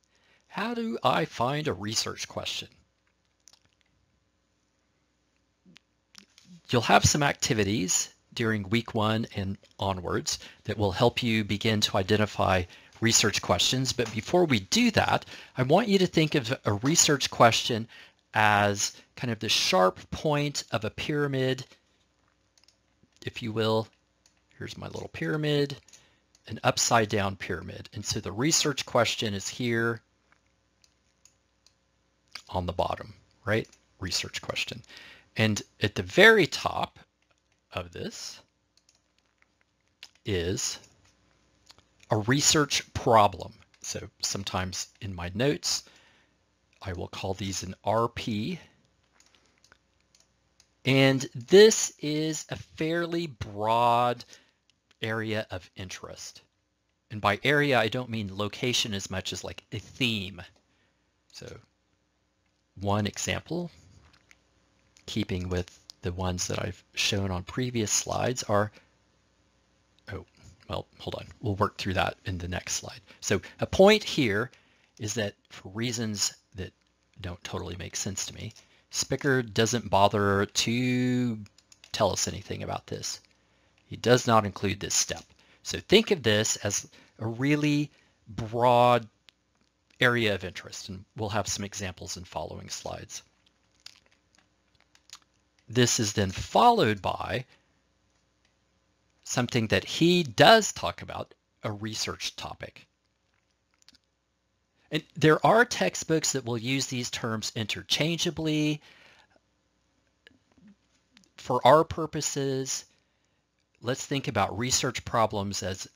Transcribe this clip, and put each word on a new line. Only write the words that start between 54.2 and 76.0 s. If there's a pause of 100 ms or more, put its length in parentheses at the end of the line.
area
of
interest. (720)
And
by
area,
I
don't
mean
location
as
much
as,
like,
a
theme. (880)
So (1200)
one
example, (1400)
keeping
with (220)
the
ones
that
I've (120)
shown
on
previous
slides,
are, (1400)
oh, (440)
well, (120)
hold
on. (140)
We'll
work
through
that (100)
in
the
next
slide. (180)
So (180)
a
point
here (480)
is
that (160)
for
reasons (220)